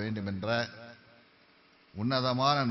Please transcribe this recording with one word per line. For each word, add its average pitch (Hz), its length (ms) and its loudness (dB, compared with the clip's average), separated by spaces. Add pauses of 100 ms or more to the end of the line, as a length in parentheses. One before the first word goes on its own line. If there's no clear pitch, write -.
வேண்டும் 107 300 -2
என்ற 98 160 -4 (1500)
உன்னதமான 127 640 2 (140)